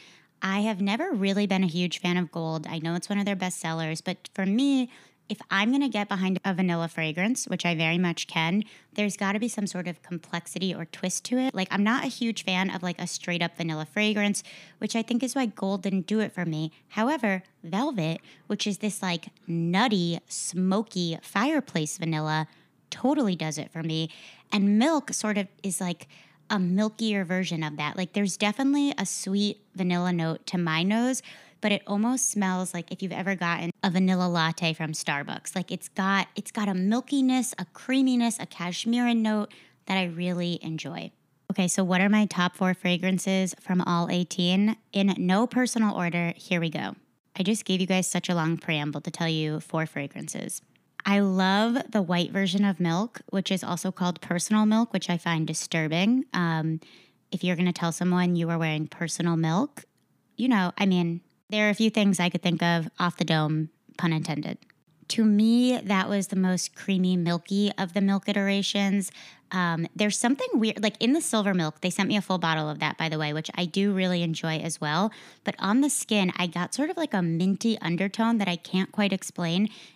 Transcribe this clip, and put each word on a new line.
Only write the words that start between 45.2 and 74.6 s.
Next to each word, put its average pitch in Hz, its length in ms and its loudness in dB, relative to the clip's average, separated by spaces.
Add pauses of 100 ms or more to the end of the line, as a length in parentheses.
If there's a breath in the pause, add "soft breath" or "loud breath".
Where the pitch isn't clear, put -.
personal 233 480 0
order, 170 400 0
here 175 240 -2
we 165 100 0
go. 127 240 -6 (400)
I 196 80 -4
just 208 220 0
gave 185 160 0
you 180 80 0
guys 185 180 2
such - 220 -4
a 175 80 0
long 160 200 2
preamble 147 440 -4
to 165 100 -10
tell 165 180 -4
you 156 300 -2
four 160 280 -4
fragrances. - 760 -8 (460)
I 202 120 4
love 196 720 2
the 208 100 2
white 175 300 0
version 196 320 2
of 196 160 2
Milk, 175 400 0 (100)
which 196 220 -2
is 185 100 0
also 185 300 -4
called 180 280 -2
Personal 214 460 2
Milk, 220 260 2
which 185 160 -2
I 175 100 0
find 160 280 0
disturbing. 175 760 0 (100)
Um, 160 460 0 (500 loud breath)
if 175 140 -4
you're 180 100 0
gonna 175 180 2
tell 165 200 -2
someone 180 420 2
you 165 160 0
are 165 80 0
wearing 156 300 -2
Personal 165 480 -2
Milk, 165 480 0 (520)
you 247 120 0
know, 190 280 4
I 208 80 0
mean, 175 360 2 (280)
there 214 200 2
are - 20 6
a 202 40 2
few 220 160 4
things 202 280 4
I 180 100 2
could - 140 -2
think 170 180 2
of 170 280 2 (100)
off 175 200 0
the 175 60 0
dome, 156 440 2 (280)
pun 165 160 2
intended. 151 460 -2 (520)
To 226 140 2
me, 233 540 6
that 196 300 2
was 202 180 0
the - 80 -6
most 185 400 2
creamy, 185 420 2
milky 175 640 0
of 180 140 -4
the 202 80 0
Milk 196 280 2
iterations. 196 840 0 (400 loud breath)
Um, 170 420 0
there's 208 240 2
something 285 360 2
weird, 214 280 2
like, 214 160 0
in 233 140 2
the 330 80 4
Silver 202 340 0
Milk, 160 260 0
they 185 100 0
sent 196 180 0
me 214 80 2
a 196 40 2
full 185 180 -2
bottle 160 300 0
of 151 120 -6
that, 151 180 -2
by 160 100 -2
the 156 80 -2
way, 151 160 -2
which 156 220 -4
I 180 120 -2
do 196 260 0
really 180 320 0
enjoy 160 340 -2
as - 220 -6